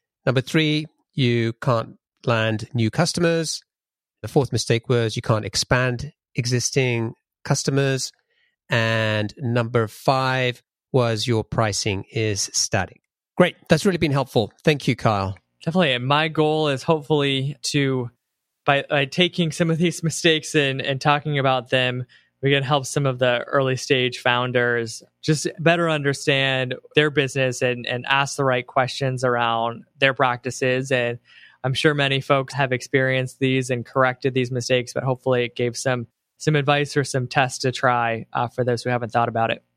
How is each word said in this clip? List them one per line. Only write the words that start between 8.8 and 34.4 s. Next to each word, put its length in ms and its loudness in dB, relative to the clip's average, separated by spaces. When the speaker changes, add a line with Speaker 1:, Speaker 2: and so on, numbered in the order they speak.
Speaker 1:
number 480 0
five 760 -2
was 340 2
your 180 0
pricing 680 -2
is 420 -2
static. 500 -2
Great. 160 4
That's 180 4
really 120 2
been 120 0
helpful. 420 0
Thank 240 2
you, 80 4
Kyle. 420 0
Speaker 2:
Definitely. 280 2
And 120 -2
my 220 2
goal 420 0
is 140 -2
hopefully 720 0
to, 440 0
by, 260 2
by 140 0
taking 480 0
some 180 0
of 80 0
these 240 -2
<laughs> 20 -2
mistakes 520 0
and, 260 0
and 180 -4
talking 380 0
about 320 0
them, 340 0
we 80 2
can 140 2
help 200 0
some 220 -2
of 140 -2
the 240 2
early 320 0
stage 420 0
founders 840 0
just 240 0
better 280 2
understand 840 0
their 140 4
business 520 0
and, 240 -2
and 200 -6
ask 300 0
the 80 0
right 220 0
questions 560 -2
around 640 0
their 160 2
practices. 760 -2
And 300 -2
I'm 120 -2
sure 200 2
many 260 0
folks 340 0
have 180 0
experienced 640 0
these 320 0
and 160 -4
corrected 480 0
these 160 0